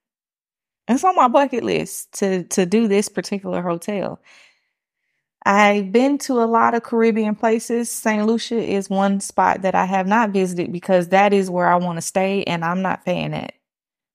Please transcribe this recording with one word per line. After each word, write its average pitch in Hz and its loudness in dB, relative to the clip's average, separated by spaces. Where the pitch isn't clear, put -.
it's 269 0
on 370 2
my 262 4
bucket 262 2
list 175 -4
to, 190 0
to 185 0
do 214 2
this 202 2
particular 185 -6
hotel. 175 -6
I've 202 4
been 269 4
to 247 0
a - -
lot 226 2
of 233 -2
Caribbean 220 0
places. 233 -2
Saint 214 -2
Lucia 226 -2
is 196 -4
one 196 0
spot - 0
that 185 -2
I 185 2
have 190 -2
not 214 0
visited 180 -2
because 175 0
that 196 4
is 190 2
where 175 0
I 175 4
wanna 170 -2
stay, 190 -2
and 165 -4
I'm 185 -2
not 185 -4
paying 156 -4
it. - -8